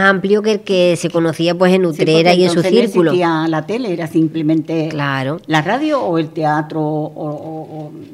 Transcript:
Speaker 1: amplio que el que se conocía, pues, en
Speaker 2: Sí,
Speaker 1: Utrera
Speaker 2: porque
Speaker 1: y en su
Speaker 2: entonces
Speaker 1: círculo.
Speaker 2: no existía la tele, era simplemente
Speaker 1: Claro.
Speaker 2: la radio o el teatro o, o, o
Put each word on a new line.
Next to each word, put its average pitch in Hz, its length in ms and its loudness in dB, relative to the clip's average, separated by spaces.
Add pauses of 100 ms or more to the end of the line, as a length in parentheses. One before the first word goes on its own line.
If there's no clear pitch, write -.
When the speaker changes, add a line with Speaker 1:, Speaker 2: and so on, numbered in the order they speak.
(100)
Speaker 1:
amplio 196 320 2
que 220 100 0
el 202 80 -2
que 180 360 2
se 165 120 -4
conocía, 165 480 0
pues, 180 160 4
en 185 100 4
Speaker 2:
Sí, 160 200 -2
Speaker 1:
Utrera 160 280 4
Speaker 2:
porque 175 100 4
Speaker 1:
y 180 40 6
en 175 60 2
su - 80 2
Speaker 2:
entonces 185 220 4
Speaker 1:
círculo. 196 240 2
Speaker 2:
no 156 80 2
existía 165 360 0
la 156 180 -2
tele, 214 260 -4
era 165 160 -6
simplemente 160 840 -2
Speaker 1:
Claro. 143 560 -4
Speaker 2:
la 156 160 0
radio 262 400 -2
o 180 160 -2
el 156 120 -4
teatro 156 520 -2
o, 151 240 -2
o, 156 800 -10
o 151 60 -18 (220)